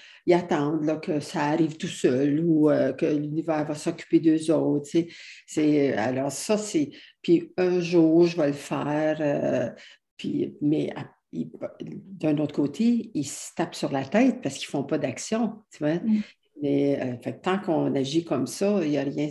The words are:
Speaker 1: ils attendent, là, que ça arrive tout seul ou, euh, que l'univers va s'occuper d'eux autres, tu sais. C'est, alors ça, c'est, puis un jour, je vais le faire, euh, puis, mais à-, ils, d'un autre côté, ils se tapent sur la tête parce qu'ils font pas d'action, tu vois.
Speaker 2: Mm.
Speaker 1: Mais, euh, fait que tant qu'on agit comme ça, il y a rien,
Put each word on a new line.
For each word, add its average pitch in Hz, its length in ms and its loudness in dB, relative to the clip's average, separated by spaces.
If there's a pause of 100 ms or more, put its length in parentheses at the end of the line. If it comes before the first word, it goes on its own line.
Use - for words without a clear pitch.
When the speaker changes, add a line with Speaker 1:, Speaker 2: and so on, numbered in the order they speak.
(260)
Speaker 1:
ils 175 80 6
attendent, 151 520 2
là, 156 100 0
que 151 240 -4
ça 147 240 -4
arrive 156 340 2
tout - 80 -8
seul 147 580 2
ou, 151 280 4
euh, 135 220 2
que 160 120 -2
l'univers 151 640 -2
va 151 80 -6
s'occuper 165 460 0
d'eux 160 300 4
autres, 143 380 0
tu 170 120 2
sais. 170 60 -4 (380)
C'est, 151 480 2
alors 127 380 -2
ça, 208 260 -2
c'est, 160 320 -2 (320)
puis - 360 2
un 180 220 2
jour, 170 460 6
je 170 120 0
vais 151 100 2
le 143 60 0
faire, 151 680 -2
euh, 143 500 0 (480)
puis, - 440 -4
mais 147 340 0
à-, 139 160 -12 (220)
ils, - 180 -8 (300)
d'un 156 560 -4
autre 151 180 -2
côté, 220 580 0
ils 143 120 -2
se - 280 -12
tapent - 220 -6
sur 147 160 -4
la 135 140 -2
tête 240 360 2
parce 139 140 -6
qu'ils - 140 -12
font 143 160 -2
pas 156 120 -2
d'action, 202 580 -4 (140)
tu - 100 -20
vois. 151 160 0
Speaker 2:
Mm. 214 260 2 (400)
Speaker 1:
Mais, 143 400 0
euh, 123 160 -6
fait 127 160 -8
que - 80 -20
tant 190 180 0
qu'on 147 340 0
agit 139 300 0
comme 135 240 -2
ça, 202 340 0
il 147 100 -2
y 147 60 0
a 139 60 0
rien, 147 280 -4